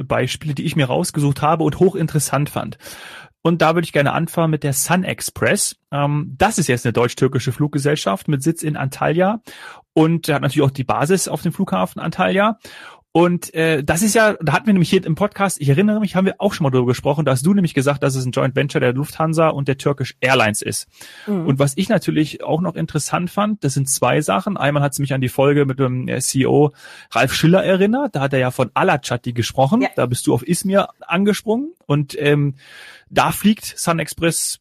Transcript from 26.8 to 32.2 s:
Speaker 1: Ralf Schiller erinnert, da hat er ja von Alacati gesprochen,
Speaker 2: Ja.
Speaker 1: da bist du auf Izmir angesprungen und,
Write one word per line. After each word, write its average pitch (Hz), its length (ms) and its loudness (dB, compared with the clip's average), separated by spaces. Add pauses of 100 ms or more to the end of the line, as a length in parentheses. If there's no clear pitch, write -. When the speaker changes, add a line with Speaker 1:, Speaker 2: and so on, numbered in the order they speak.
Speaker 1:
Ralf 127 220 2
Schiller 175 320 4
erinnert, 202 520 0
da 143 40 -4
hat 139 140 0
er 135 40 2
ja 127 120 0
von 127 240 -2
Alacati 147 580 -2
gesprochen, 139 480 0
Speaker 2:
Ja. - 160 0
Speaker 1:
da 131 80 0
bist 123 220 -4
du 139 80 4
auf 123 120 -2
Izmir 190 420 0 (120)
angesprungen 208 720 -2 (140)
und, 147 340 -2